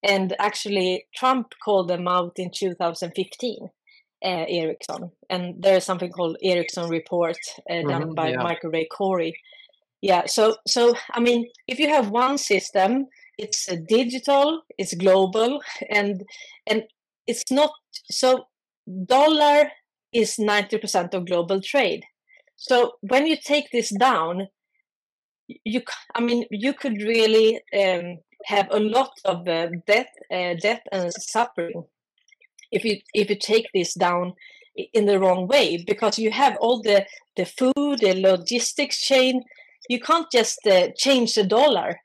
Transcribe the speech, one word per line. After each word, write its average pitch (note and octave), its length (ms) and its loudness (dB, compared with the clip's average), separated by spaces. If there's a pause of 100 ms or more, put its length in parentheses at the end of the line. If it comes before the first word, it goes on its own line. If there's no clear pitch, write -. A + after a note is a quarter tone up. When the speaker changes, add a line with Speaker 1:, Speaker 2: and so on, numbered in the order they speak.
Speaker 1:
And F#3+ 360 0
actually, F#3+ 680 -2 (100)
Trump B3+ 380 0 (100)
called F#3+ 240 2
them F3 200 -4
out F3+ 280 0
in F3+ 180 -8
two F#3 200 -4
thousand E3+ 420 -6
fifteen, - 540 -8 (540)
uh, F3 240 -4
Ericsson. E3+ 640 -6 (160)
And F3+ 340 -8
there F#3+ 140 6
is F3+ 80 2
something F3+ 260 -4
called F3 320 -4
Ericsson F3 480 -2
Report, E3 480 -2 (320)
uh, E3+ 120 -4
done C#3+ 200 -2
Speaker 2:
Mm-hmm, D#3+ 120 -8
Speaker 1:
by D#3+ 160 -2
Speaker 2:
yeah. B2+ 120 -4
Speaker 1:
Michael C#3+ 280 -4
Ray D#3+ 200 -2
Corey. F3+ 440 -2 (680)
Yeah, F#3+ 240 2
so, A3 300 2 (100)
so, A#3+ 280 4 (180)
I - 80 -4
mean, A#3+ 260 2 (220)
if A#3 100 -6
you D4 120 2
have C4 180 2
one B3+ 300 0
system, G#3 680 0 (320)
it's, - 340 -8
uh, F3 60 -6 (100)
digital, C#4 760 2 (160)
it's G3 160 -6
global, F#3+ 680 2 (300)
and, G3+ 320 -2 (440)
and A3 180 -2 (420)
it's - 240 -6
not, D4 200 2 (400)
so B3+ 340 2 (640)
dollar D4 640 4 (400)
is G#3+ 280 0
ninety G#3 400 0
percent F#3 340 -2
of F3+ 140 -4
global F3+ 340 -2
trade. F#3+ 440 -2 (520)
So A#3+ 360 2 (100)
when B3+ 240 2
you D#4+ 100 0
take C#4+ 360 -2
this A#3 220 0
down, G3 540 0 (1040)
y-, A#3+ 140 -18
you A3 160 -2
c-, - 140 -14 (200)
I A#3 80 -2
mean, A#3+ 280 0
you G#3+ 220 -4
could A3 300 -6
really, A3 580 4 (180)
um, F3+ 420 -2 (260)
have G3+ 240 0
a G3+ 100 0
lot A3+ 320 0 (140)
of, F3 200 -4
uh, E3+ 220 -2 (180)
death, A3 220 2 (240)
uh, F3+ 300 -4
death A3+ 180 -2 (100)
and F3+ 220 -4
suffering E3+ 720 -6 (880)
if A3 140 -2
you, G#3 140 -2 (120)
if G3+ 160 0
you G#3 100 0
take A3+ 360 0
this F3+ 180 0
down F3+ 400 0 (460)
i-, F#3+ 160 -10
in G#3+ 100 4
the G3+ 160 4
wrong F#3 260 2
way, F3+ 400 2
because G3+ 320 -2
you A3 120 0
have B3 280 2
all A#3+ 240 0
the, G3+ 220 4 (320)
the F#3 80 -2
food, C#4 560 0
the F#3+ 140 4
logistics F#3+ 840 0
chain. B3+ 440 2 (460)
You B3 100 -2
can't D#4+ 320 0
just, - 360 0
uh, F#3 300 4
change B3+ 380 2
the G#3+ 80 2
dollar G3+ 640 2